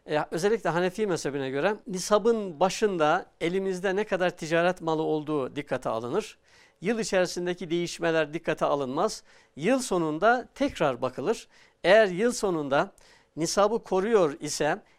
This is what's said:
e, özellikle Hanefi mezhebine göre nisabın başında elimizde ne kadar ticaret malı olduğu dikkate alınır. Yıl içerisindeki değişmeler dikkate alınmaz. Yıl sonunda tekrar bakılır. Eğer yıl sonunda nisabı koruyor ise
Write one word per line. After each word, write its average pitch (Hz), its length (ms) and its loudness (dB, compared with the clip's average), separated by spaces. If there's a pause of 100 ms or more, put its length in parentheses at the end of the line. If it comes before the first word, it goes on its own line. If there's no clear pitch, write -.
e, 151 220 0
özellikle 190 400 0
Hanefi 185 360 0
mezhebine 143 440 -2
göre 156 260 0 (100)
nisabın 202 760 0
başında 180 640 2 (140)
elimizde 185 560 -2
ne 208 80 0
kadar 185 260 0
ticaret 170 500 0
malı 160 220 0
olduğu 151 540 -2
dikkate 135 320 -4
alınır. 120 500 -4 (420)
Yıl 214 180 -2
içerisindeki 180 720 -2
değişmeler 165 640 -2
dikkate 160 300 -4
alınmaz. 147 580 -2 (340)
Yıl 208 220 2
sonunda 190 760 0
tekrar 143 480 -2
bakılır. 139 460 -4 (360)
Eğer 214 220 8
yıl 196 260 0
sonunda 165 600 0 (440)
nisabı 202 480 0
koruyor 185 560 2
ise 147 380 -2 (200)